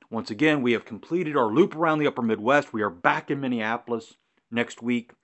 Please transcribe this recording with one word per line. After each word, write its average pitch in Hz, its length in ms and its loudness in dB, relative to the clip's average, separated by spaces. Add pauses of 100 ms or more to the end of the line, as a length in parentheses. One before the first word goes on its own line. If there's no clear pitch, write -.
(100)
Once 113 200 -6
again, 143 320 2
we 120 100 4
have 107 140 -2
completed 151 500 -4
our 113 160 2
loop 170 240 4
around 156 220 2
the 147 80 2
Upper 127 160 -2
Midwest. 117 500 2
We 110 80 -4
are 104 80 0
back 147 420 0
in 143 80 -2
Minneapolis 117 760 -4 (360)
next 120 300 -4
week. 120 320 -4 (120)